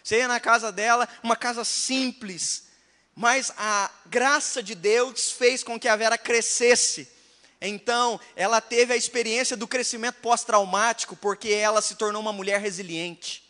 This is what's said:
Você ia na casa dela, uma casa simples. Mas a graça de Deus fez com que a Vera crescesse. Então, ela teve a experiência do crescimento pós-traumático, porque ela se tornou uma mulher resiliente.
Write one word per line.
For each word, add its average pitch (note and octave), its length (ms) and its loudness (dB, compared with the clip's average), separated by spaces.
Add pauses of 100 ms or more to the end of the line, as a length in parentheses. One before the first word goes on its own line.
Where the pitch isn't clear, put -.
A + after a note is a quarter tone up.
Você G#3+ 180 0
ia B3+ 100 0
na A#3+ 120 -2
casa A3+ 320 2
dela, A#3 340 2 (160)
uma A#3 140 2
casa A#3+ 280 -4
simples. - 1040 -4 (460)
Mas A#3+ 440 0
a G#3 320 0 (160)
graça B3+ 560 0
de G3+ 120 -10
Deus G#3+ 580 0
fez B3 300 2
com A#3 160 -8
que - 80 -4
a A3 100 4
Vera A3+ 200 2
crescesse. A#3 880 2 (540)
Então, A#3 580 0 (160)
ela A3 240 2
teve A#3+ 360 2
a - 20 2
experiência A#3+ 580 -2
do A3+ 140 -6
crescimento A#3+ 540 -4
pós-traumático, G#3+ 920 2
porque G3+ 360 -4
ela G#3+ 320 2
se G#3 140 -6
tornou G#3+ 260 -4
uma G#3+ 100 -4
mulher G3+ 260 -2
resiliente. F3 920 -8